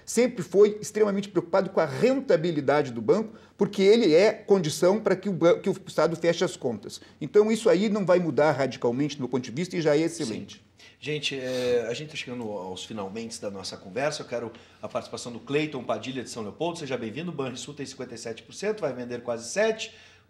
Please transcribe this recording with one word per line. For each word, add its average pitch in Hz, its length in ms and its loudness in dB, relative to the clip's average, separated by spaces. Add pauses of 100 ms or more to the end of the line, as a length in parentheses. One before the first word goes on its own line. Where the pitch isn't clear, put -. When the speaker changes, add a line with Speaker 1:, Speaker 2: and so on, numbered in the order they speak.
Speaker 1:
sempre 233 380 0
foi 208 360 4
extremamente 202 480 0
preocupado 185 420 0
com 208 100 0
a 160 60 4
rentabilidade 151 1080 2
do 117 100 -6
banco, 180 320 2 (240)
porque 196 240 0
ele 202 320 6
é 196 180 8
condição 185 680 2
para 196 160 0
que 185 120 -6
o 202 40 0
ban-, 170 260 4
que - 100 -4
o 190 80 0 (100)
Estado 160 300 2
feche 175 280 2
as - 120 -2
contas. 107 440 -6 (200)
Então, 214 300 4
isso 220 180 2
aí 185 200 6
não 202 180 0
vai 180 140 6
mudar 151 320 4
radicalmente 135 640 -2
do - 40 -8
meu 123 80 -4
ponto 127 140 -2
de 117 80 -12
vista 170 260 -6
e 170 40 -2
já 151 160 4
é 156 40 4
excelente. 127 560 -4
Speaker 2:
Sim. - 280 -20 (160)
Gente, 143 380 -6
é, 123 500 0
a 120 60 -2
gente 151 160 -10
tá - 60 -14
chegando 123 260 -8
aos 95 420 -8
finalmentes 110 540 -8
da 107 120 -8
nossa 95 260 -10
conversa. 135 460 -4
Eu - 40 -18
quero 117 260 -6 (300)
a 107 60 -8
participação 120 440 -8
do 117 60 -12
Cleiton 147 460 -4
Padilha, 117 400 -6
de - 60 -14
São 117 120 -8
Leopoldo. 160 380 -6
Seja 147 180 -4
bem-vindo. 120 320 -8
O 160 40 -8
Banrisul 139 380 -8
tem 139 140 -12
cinquenta 120 280 -12
e 110 40 -14
sete 113 240 -10
por - 100 -20
cento, 214 280 -6
vai 147 120 -2
vender 120 300 -8
quase 117 260 -6
sete. 214 460 -2 (360)